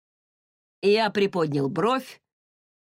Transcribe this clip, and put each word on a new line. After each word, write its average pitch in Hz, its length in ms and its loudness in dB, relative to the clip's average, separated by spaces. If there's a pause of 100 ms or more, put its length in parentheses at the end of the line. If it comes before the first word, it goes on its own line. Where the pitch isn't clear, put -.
(800)
Я 208 280 2
приподнял 160 600 0
бровь, 247 520 -2 (680)